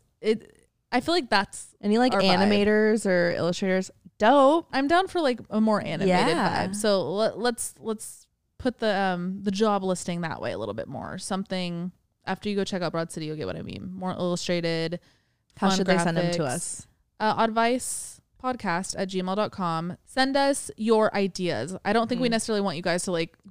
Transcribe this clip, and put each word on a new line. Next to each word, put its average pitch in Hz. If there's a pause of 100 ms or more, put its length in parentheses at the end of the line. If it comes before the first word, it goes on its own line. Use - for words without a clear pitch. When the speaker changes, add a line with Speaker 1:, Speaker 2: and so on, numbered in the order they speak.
(200)
Speaker 1:
it, - (360)
I 247
feel 320
like 294
that's - (140)
Speaker 2:
Any, 208
like, 247
Speaker 1:
our -
vibe. 185
Speaker 2:
animators 208
or 175
illustrators? 185 (300)
Dope. 277
Speaker 1:
I'm 269
down 349
for, 349
like, 247 (100)
a 214
more 214
animated 165
Speaker 2:
Yeah. 185
Speaker 1:
vibe. 190
So 208 (100)
le-, 202
let's, 240
let's - (320)
put 247
the, 214
um, 185
the 196
job 202
listing 180
that 165
way 110
a 90
little 104
bit -
more. 92
Something, 180 (340)
after 190
you 208
go 196
check 185
out 156
Broad 165
City, 160
you'll 156
get 135
what 90
I -
mean. -
More 185
illustrated, 175 (580)
Speaker 2:
How 202
Speaker 1:
fun 190
Speaker 2:
should 185
they 185
send 170
'em 175
to 175
Speaker 1:
graphics. 156
Speaker 2:
us? - (320)
Speaker 1:
Uh, 214
advice 226 (220)
podcast 202
at 196
gmail 185
dot 208
com. 170 (100)
Send 269
us 277
your 220
ideas. 180 (100)
I 202
don't 233
think 240
we 254
Speaker 2:
Mm. 233
Speaker 1:
necessarily 220
want 190
you 170
guys 180
to, 190
like, 170 (160)